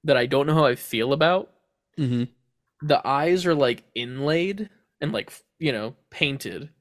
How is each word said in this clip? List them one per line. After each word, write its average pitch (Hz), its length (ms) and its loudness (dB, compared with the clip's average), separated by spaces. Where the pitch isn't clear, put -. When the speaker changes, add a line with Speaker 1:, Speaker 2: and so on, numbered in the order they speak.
Speaker 1:
that 147 100 4
I 123 120 2
don't 135 180 2
know 156 80 2
how 156 120 4
I 123 100 4
feel 117 380 -2
about. 160 380 2
Speaker 2:
Mm-hmm. 120 260 0
Speaker 1:
The - 180 2
eyes 165 400 0
are, 170 100 2
like, 127 280 0
inlaid 156 760 -4
and, 147 100 -4
like, 104 180 -6
f-, - 140 -20
you 156 120 0
know, 110 240 -6
painted. 139 600 -6